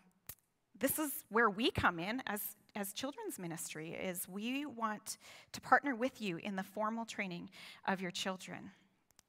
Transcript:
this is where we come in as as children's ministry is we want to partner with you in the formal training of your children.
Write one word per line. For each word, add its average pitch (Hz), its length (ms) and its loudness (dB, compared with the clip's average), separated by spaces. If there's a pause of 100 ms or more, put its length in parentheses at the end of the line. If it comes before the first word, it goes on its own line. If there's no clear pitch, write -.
(800)
this 247 200 4
is 302 320 0
where 226 180 10
we 220 220 4
come 175 300 4
in 220 260 0
as 208 140 0 (360)
as 202 160 -2
children's 339 460 -4
ministry 165 540 -4
is 180 360 -2
we 240 380 -2
want 220 520 -2 (340)
to - 80 -8
partner 269 340 2
with 240 260 -2
you 185 180 0
in 202 180 -4
the 190 60 0
formal 214 420 -2
training 190 460 -4 (360)
of 190 140 4
your 180 100 0
children. 185 600 -4 (580)